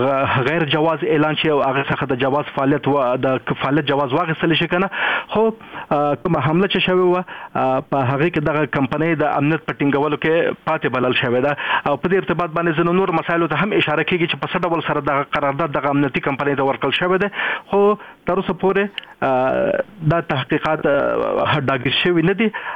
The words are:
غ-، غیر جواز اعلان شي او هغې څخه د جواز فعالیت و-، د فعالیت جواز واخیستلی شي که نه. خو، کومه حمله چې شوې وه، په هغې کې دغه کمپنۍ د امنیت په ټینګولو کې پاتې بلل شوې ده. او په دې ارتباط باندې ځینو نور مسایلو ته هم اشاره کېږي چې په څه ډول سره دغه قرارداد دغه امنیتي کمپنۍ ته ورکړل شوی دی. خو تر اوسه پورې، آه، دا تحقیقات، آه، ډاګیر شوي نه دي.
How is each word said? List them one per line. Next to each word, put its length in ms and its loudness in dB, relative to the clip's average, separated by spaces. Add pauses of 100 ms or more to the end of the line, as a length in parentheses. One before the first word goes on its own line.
غ-، 460 0
غیر 160 0
جواز 400 0
اعلان 320 2
شي 140 0
او 120 4
هغې 300 0
څخه 120 -4
د 100 -2
جواز 300 0 (120)
فعالیت 320 2
و-، 280 2
د 240 0 (220)
فعالیت 220 0
جواز 280 0
واخیستلی 440 0
شي 100 0
که 120 0
نه. 120 0 (380)
خو، 220 2 (400)
کومه 580 0
حمله 180 2
چې 200 0
شوې 280 2
وه، 100 -2 (680)
په 200 2
هغې 200 2
کې 100 -2 (100)
دغه 160 0
کمپنۍ 580 0
د 0 - (160)
امنیت 260 0
په 60 -4
ټینګولو 440 0
کې 400 0 (100)
پاتې 200 -2 (120)
بلل 160 2
شوې 340 0
ده. 80 0 (300)
او 100 0
په 120 -4
دې 60 0
ارتباط 360 0
باندې 260 0
ځینو 160 2
نور 160 2 (140)
مسایلو 240 0
ته 180 0
هم 80 -2
اشاره 300 0
کېږي 280 0
چې 60 -4
په 160 -6
څه 60 0 (100)
ډول 180 -2
سره 140 0
دغه 220 0
قرارداد 500 -2
دغه 180 0
امنیتي 300 0
کمپنۍ 360 0
ته 60 0
ورکړل 280 0
شوی 280 0
دی. 80 0 (440)
خو 240 4 (320)
تر 100 0
اوسه 260 -2
پورې، 260 2 (340)
آه، 600 2 (280)
دا 100 2
تحقیقات، 680 -2
آه، 720 0
ډاګیر 420 -2
شوي 200 2
نه 100 4
دي. 160 2 (280)